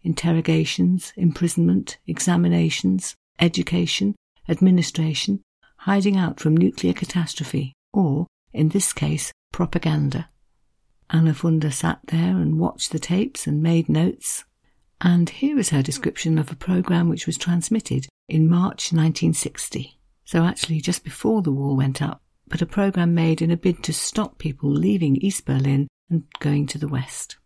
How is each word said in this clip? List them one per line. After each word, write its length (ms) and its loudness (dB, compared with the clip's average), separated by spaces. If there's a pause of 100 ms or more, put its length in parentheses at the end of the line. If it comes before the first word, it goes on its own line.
Interrogations, 1120 0
imprisonment, 880 0
examinations, 1080 0 (240)
education, 760 0 (320)
administration, 920 2 (360)
hiding 380 0
out 240 0
from 160 2
nuclear 380 2
catastrophe, 800 -4 (200)
or, 340 0 (260)
in 160 2
this 240 0
case, 380 -4 (200)
propaganda." 800 -2 (800)
Anna 240 4
Funder 380 0
sat 360 -4
there 300 0
and 220 0
watched 320 -4
the 80 -4
tapes 480 -4
and 160 0
made 240 2
notes. 560 -2 (560)
And 300 4
here 280 -2
is 120 0
her 140 2
description 540 -2
of 140 -2
a 40 -10
programme 520 0
which 200 -2
was 100 -4
transmitted 720 -2 (200)
in 220 4
March 420 0
nineteen 420 2
sixty. 680 -8 (260)
So 180 2
actually 380 -2
just 220 -2
before 380 0
the 100 0
wall 260 0
went 240 0
up, 200 -4 (260)
but 140 -4
a 40 0
programme 480 2
made 280 2
in 100 2
a 60 2
bid 260 0
to 100 -4
stop 440 -4
people 320 -4
leaving 480 2
East 280 -2
Berlin 420 2 (220)
and 140 0 (160)
going 280 0
to 100 -8
the 100 -6
West. 580 -8